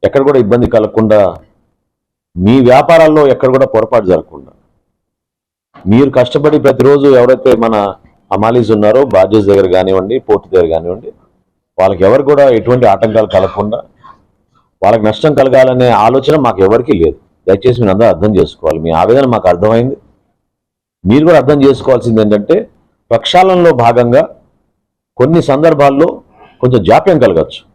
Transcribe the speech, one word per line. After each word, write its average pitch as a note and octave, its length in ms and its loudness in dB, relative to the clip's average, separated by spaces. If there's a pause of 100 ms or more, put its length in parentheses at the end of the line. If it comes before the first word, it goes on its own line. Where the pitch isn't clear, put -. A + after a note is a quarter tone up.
ఎక్కడ C#3 180 0
కూడా C#3 160 0
ఇబ్బంది A#2 320 0
కలగకుండా, G#2+ 680 0 (1000)
మీ G#2+ 240 2
వ్యాపారాల్లో D3+ 680 2
ఎక్కడ C3 220 0
కూడా C3 180 0
పొరపాటు A2 400 -2
జరగకుండా, D2+ 460 -6 (1300)
మీరు B2+ 240 2
కష్టపడి C#3 480 0
ప్రతిరోజు C3+ 580 2
ఎవరైతే B2 400 2
మన G#2+ 380 -2 (380)
హమాలీస్ A2 380 -2
ఉన్నారో A2 340 2
బార్జెస్ G2 420 0
దగ్గర G2 260 2
కానివ్వండి, F#2+ 460 -2
పోర్టు G#2+ 300 -4
దగ్గర F2+ 200 0
కానివ్వండి, E2+ 440 -8 (640)
వాళ్ళకి F#2+ 260 -2
ఎవరు B2 180 2
కూడా C#3 260 2
ఎటువంటి A#2+ 380 0
ఆటంకాలు G#2+ 400 0
కలగకుండా, G2+ 560 -4 (1000)
వాళ్ళకి G#2+ 220 0
నష్టం B2 300 -2
కలగాలనే C3 540 2
ఆలోచన B2 480 0
మాకు A#2 260 -2
ఎవరికీ A2+ 300 0
లేదు. E2 260 -2 (300)
దయచేసి A#2+ 320 -2
మీరు G#2 120 0
అందరూ A2 160 2
అర్థం G2+ 280 -2
చేసుకోవాలి. D#2+ 420 -4
మీ D#2+ 120 -6
ఆవేదన G#2 360 0
మాకు A2+ 220 -2
అర్థమైంది. A2 480 -2 (1120)
మీరు C3 180 2
కూడా E3 120 4
అర్థం C#3+ 260 0
చేసుకోవాల్సింది B2 580 0
ఏంటంటే, G#2+ 500 -2 (400)
ప్రక్షాళనలో F3 640 0
భాగంగా A#2+ 640 0 (800)
కొన్ని D#3 260 0
సందర్భాల్లో C#3+ 800 0 (380)
కొంచెం B2 220 -2
జాప్యం D3 360 0
కలగచ్చు. F2+ 420 -2 (140)